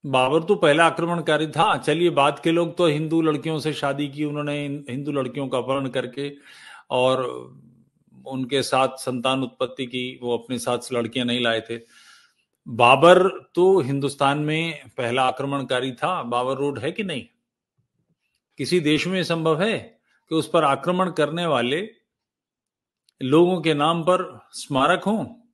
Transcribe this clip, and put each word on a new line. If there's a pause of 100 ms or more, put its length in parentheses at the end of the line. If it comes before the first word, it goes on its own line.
बाबर
तो
पहला
आक्रमणकारी
था।
चलिए,
बाद
के
लोग
तो
हिंदू
लड़कियों
से
शादी
की
उन्होंने,
हिंदू
लड़कियों
का
अपहरण
करके (540)
और (1000)
उनके
साथ
संतान
उत्पत्ति
की,
वो
अपने
साथ (140)
लड़कियां
नहीं
लाए (100)
थे। (880)
बाबर (140)
तो
हिंदुस्तान
में
पहला
आक्रमणकारी
था।
बाबर
रोड
है
कि
नहीं? (1300)
किसी
देश
में
संभव
है (260)
कि
उस
पर
आक्रमण
करने
वाले (1300)
लोगों
के
नाम
पर
स्मारक
हों? (120)